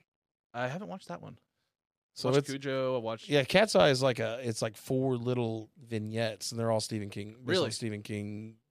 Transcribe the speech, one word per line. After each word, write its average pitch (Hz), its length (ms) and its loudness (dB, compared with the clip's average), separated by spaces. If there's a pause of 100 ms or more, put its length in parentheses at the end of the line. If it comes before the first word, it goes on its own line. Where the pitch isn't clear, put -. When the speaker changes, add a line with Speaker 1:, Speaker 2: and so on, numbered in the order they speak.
(520)
Speaker 1:
I 120 140 -4
haven't 175 220 -6
watched 185 200 -12
that 170 140 -10
one. - 160 -16 (760)
Speaker 2:
So - 140 -2
Speaker 1:
I 127 40 4
watched 139 80 6
Speaker 2:
it's 139 100 -2
Speaker 1:
Cujo. 135 460 -2
I - 20 2
watched 113 320 -6
Speaker 2:
Yeah, 143 140 6
Cat's 202 300 4
Eye 202 140 8
is 131 140 4
like 131 160 2
a, 113 240 -2
it's 117 180 -2
like 110 160 -2
four 131 400 0
little 117 540 -2 (120)
vignettes, 110 680 -4
and 117 80 -4
they're 113 100 2
all 110 100 4
Stephen 104 280 -4
King, 104 220 -8
based 113 100 -20
on 127 60 -12
Speaker 1:
Really? 151 240 2
Speaker 2:
Stephen 107 320 -4
King 107 540 -6 (140)